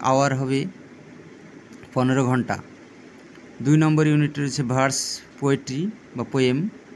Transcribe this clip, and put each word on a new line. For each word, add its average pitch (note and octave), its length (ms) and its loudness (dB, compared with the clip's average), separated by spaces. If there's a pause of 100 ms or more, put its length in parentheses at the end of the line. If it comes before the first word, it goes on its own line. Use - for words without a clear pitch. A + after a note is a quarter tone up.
আওয়ার C3+ 340 2
হবে C3+ 240 -2 (1300)
পনেরো C3 340 2
ঘন্টা। B2 300 0 (1080)
দুই C#3+ 160 4
নম্বর D#3 300 4
ইউনিট D3 300 2
রয়েছে C#3+ 260 -4
ভার্স C3 360 0 (380)
পোয়েট্রি C#3 440 -2 (320)
বা A#2+ 100 -6
পোয়েম, B2+ 340 0 (380)